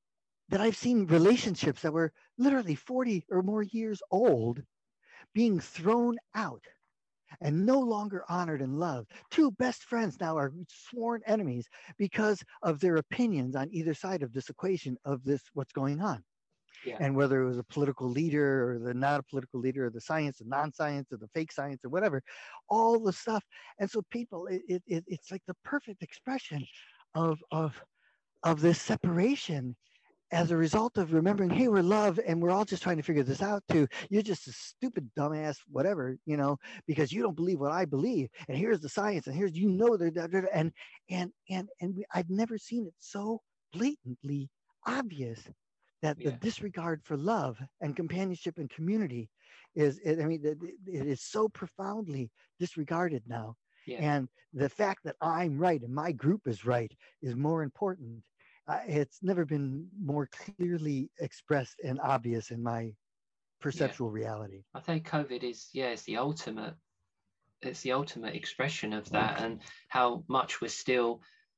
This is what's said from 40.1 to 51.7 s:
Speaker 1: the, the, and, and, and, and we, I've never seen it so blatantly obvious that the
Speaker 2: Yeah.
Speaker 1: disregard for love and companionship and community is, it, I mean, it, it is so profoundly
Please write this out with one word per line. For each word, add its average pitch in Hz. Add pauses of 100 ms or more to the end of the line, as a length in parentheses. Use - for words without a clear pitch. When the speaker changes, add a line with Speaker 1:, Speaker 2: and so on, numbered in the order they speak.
Speaker 1:
the, 170
the, 185
and, 165 (380)
and, 180 (180)
and, 185 (140)
and 180
we, 196
I've 175
never 220
seen 233
it 165
so 214 (320)
blatantly 143 (340)
obvious 170 (540)
that 151
the -
Speaker 2:
Yeah. 127
Speaker 1:
disregard 175
for 151
love 147 (240)
and 147
companionship 175
and 139
community 160 (420)
is, 151
it, 160
I 147
mean, 160
it, 151 (260)
it 151
is 135
so 214
profoundly 190 (300)